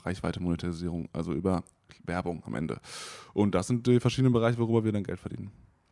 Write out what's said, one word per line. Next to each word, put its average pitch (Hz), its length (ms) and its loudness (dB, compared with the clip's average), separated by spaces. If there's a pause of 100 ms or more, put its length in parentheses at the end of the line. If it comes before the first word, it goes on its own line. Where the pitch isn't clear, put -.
Reichweite-Monetarisierung, 87 1080 -4
also 82 200 -4
über 87 300 0 (400)
Werbung 87 420 -4
am 53 80 -8
Ende. 57 260 -4 (540)
Und 101 220 4
das 90 120 2
sind 120 200 0
die 123 120 8
verschiedenen 127 340 4
Bereiche, 117 260 2
worüber 113 240 4
wir 110 80 2
dann 104 120 0
Geld 90 160 -6
verdienen. - 300 -10 (420)